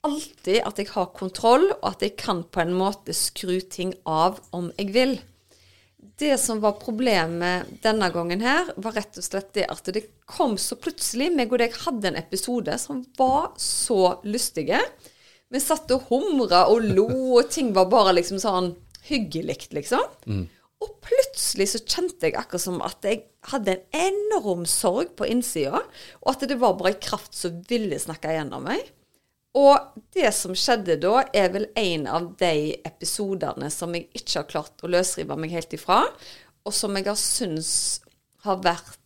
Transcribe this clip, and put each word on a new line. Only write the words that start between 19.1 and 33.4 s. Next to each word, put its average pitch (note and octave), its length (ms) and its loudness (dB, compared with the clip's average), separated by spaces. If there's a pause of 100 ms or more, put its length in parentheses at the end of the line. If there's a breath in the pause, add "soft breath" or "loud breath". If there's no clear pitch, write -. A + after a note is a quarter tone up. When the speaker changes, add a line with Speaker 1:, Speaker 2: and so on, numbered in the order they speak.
Speaker 1:
liksom. F#3 340 0 (180)
Speaker 2:
Mm. G2 220 -2 (360 soft breath)
Speaker 1:
Og G#4+ 180 -8
plutselig - 680 0
så A3+ 120 -4
kjente - 480 -2
jeg - 80 0
akkurat - 260 -4
som F3+ 200 -4
at - 220 -8
jeg G#3 200 -2 (180)
hadde G3 360 -2 (100)
en F4 220 0 (200)
enorm G3 360 -2
sorg A3 480 0
på - 120 -4
innsida, A3+ 540 0 (360 loud breath)
og - 140 -2
at C4+ 140 -4
det C4+ 140 -2
var A3+ 180 4
bare F#3 160 2
en G#3 80 -8
kraft - 340 -8
som E3+ 320 -8
ville G#3+ 320 -2
snakke D#3 360 -6
gjennom C#3 320 -6
meg. D#4+ 160 -4 (720)
Og C#4 220 10 (320)
det C#4 240 2
som - 180 2
skjedde F#3 480 2
da, G3+ 300 4
er F#3+ 240 4
vel G#3 240 -2
en E3+ 320 0
av E3 160 -2 (100)
de D#3 460 0
episodene E3+ 880 -6